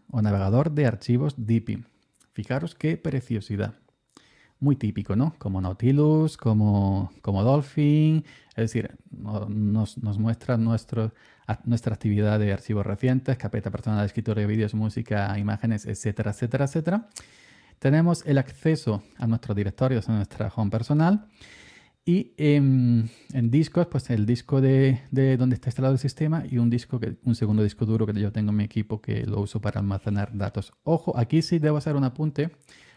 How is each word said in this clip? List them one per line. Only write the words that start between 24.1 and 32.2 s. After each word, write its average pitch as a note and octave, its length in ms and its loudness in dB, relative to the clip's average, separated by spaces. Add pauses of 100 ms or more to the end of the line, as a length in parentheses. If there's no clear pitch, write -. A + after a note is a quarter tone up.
el G#2+ 160 2
disco B2 340 0
de, C3+ 400 4 (100)
de C3+ 280 2
donde B2+ 160 2
está - 160 -4
instalado C3 240 0
el B2+ 40 2
sistema D#3 480 -2
y B2+ 120 -2
un A#2 100 4
disco A#2+ 320 -2
que, A#2 240 -6
un A#2+ 100 2
segundo G#2+ 280 2
disco G#2 240 0
duro A2 180 2
que G#2 80 -2
yo G#2 180 -2
tengo G#2+ 200 -2
en G#2 80 0
mi G#2 60 2
equipo G#2+ 360 -4
que A2+ 240 -4
lo G#2 160 -2
uso G2+ 220 -4
para G#2 180 -2
almacenar G2+ 560 -2
datos. G2 460 -6
Ojo, D#3+ 360 -2
aquí C#3 220 2
sí E3+ 180 0
debo D3+ 200 0
hacer C#3+ 180 -2
un C#3 80 2
apunte. D3+ 460 -4 (460)